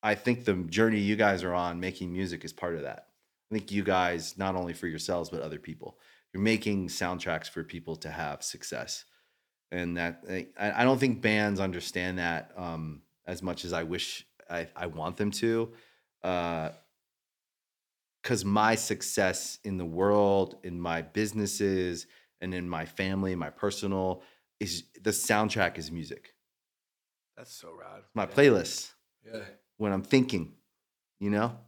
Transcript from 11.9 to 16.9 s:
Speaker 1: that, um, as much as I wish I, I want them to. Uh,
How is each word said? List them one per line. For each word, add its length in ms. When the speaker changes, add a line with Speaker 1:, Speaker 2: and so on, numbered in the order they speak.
Speaker 1:
that, 360
um, 460
as 160
much 240
as 80
I 100
wish 420
I, 260
I 120
want 300
them 140
to. 420
Uh, 460